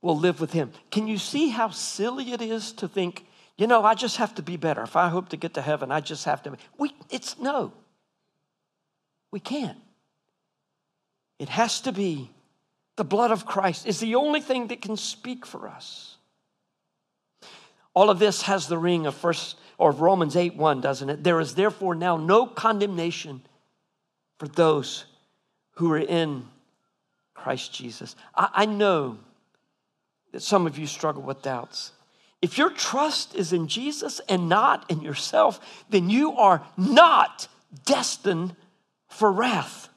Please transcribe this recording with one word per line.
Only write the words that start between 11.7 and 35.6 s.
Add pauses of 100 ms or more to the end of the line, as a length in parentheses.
to
be (640)
the
blood
of
Christ
is
the
only
thing
that
can
speak
for
us. (1800)
All
of
this
has
the
ring
of
First (200)
or
Romans
eight
one,
doesn't
it?
"There
is
therefore
now
no
condemnation (960)
for
those (680)
who
are
in (840)
Christ
Jesus." (200)
I,
I
know (1160)
that
some
of
you
struggle
with
doubts. (500)
If
your
trust
is
in
Jesus
and
not
in
yourself, (300)